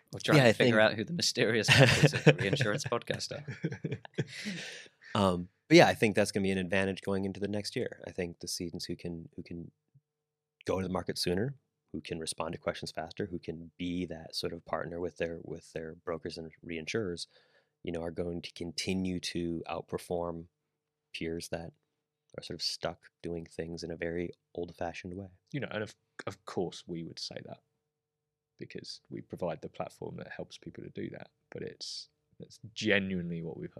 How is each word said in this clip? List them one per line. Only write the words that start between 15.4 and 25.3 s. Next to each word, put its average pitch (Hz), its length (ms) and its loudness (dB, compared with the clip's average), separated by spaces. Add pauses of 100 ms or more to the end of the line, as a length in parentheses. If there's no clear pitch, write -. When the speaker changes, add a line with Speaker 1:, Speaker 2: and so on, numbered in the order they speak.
Speaker 2:
with - 280 -12
their 80 220 -8 (100)
brokers 82 340 -6
and 80 120 -10 (140)
reinsurers, 85 600 -4 (560)
you - 100 -6
know, 82 100 -4
are 85 80 -4
going 87 320 -4
to - 100 -12
continue 92 680 -4
to 85 480 -4
outperform 85 760 -6 (720)
peers 82 340 -4
that 85 240 -8 (640)
are - 60 -12
sort - 160 -10
of - 40 -6
stuck - 360 -4 (240)
doing 85 240 -6
things 82 360 -8
in 82 80 -8
a 82 60 -4
very 85 340 -2 (240)
old-fashioned 87 600 -4
way. 95 140 -10 (240)